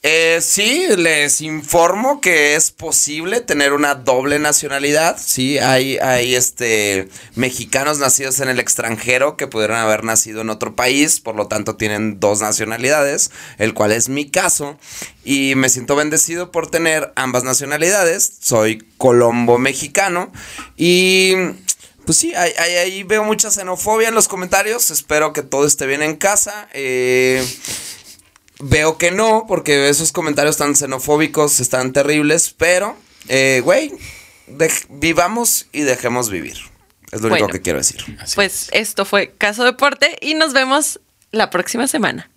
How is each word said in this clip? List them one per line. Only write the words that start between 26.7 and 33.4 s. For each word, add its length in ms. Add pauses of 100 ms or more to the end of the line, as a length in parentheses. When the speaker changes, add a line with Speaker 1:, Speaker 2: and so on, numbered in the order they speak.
Speaker 1:
Eh, 680 (1200)
veo 380
que 120
no, 380
porque 400
esos 240
comentarios 440
tan 200
xenofóbicos 840
están 320
terribles, 640
pero, 400 (320)
eh, 360